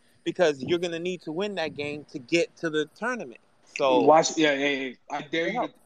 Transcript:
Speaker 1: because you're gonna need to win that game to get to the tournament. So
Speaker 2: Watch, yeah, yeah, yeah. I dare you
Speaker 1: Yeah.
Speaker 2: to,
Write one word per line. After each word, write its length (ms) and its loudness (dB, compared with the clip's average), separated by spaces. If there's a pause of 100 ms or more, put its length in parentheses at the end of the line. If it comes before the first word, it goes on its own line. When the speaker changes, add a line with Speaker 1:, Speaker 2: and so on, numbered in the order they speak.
(240)
Speaker 1:
because 400 2
you're 160 0
gonna 200 -4
need 240 -6
to 80 -8
win 240 -6
that 200 -6
game 360 -8
to 60 -12
get 400 -2
to 140 -6
the 140 -2 (120)
tournament. 420 -8 (380)
So 240 4
Speaker 2:
Watch, 360 6
yeah, 160 4
yeah, 140 0
yeah. 260 -4 (180)
I 100 -6
dare 280 -4
you 120 -4
Speaker 1:
Yeah. 60 -4
Speaker 2:
to, 60 -18 (120)